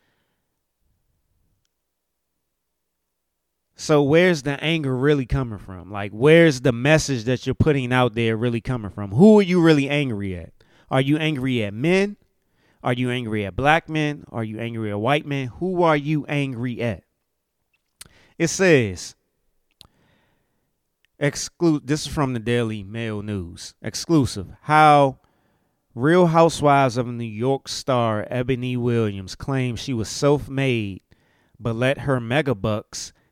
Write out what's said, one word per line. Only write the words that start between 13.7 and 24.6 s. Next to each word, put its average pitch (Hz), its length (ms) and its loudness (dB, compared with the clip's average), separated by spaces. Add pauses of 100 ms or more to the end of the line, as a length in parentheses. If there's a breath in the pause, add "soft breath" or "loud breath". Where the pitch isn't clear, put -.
men? 151 420 -4
Are 113 120 -6
you 110 140 -8
angry 113 320 -8
at 101 80 -4
white 143 280 0
men? 139 220 -6 (100)
Who 175 240 -2
are 160 140 4
you 147 280 -2
angry 127 560 -6
at? 110 220 -6 (1400 soft breath)
It 160 100 0
says, 131 680 2 (2000)
exclu-, 147 640 -2
this 147 220 -4
is - 60 -12
from 135 200 -2
the 117 80 -4
Daily 110 420 -2
Mail 107 400 -8
News, 92 600 -8
exclusive, 110 800 -2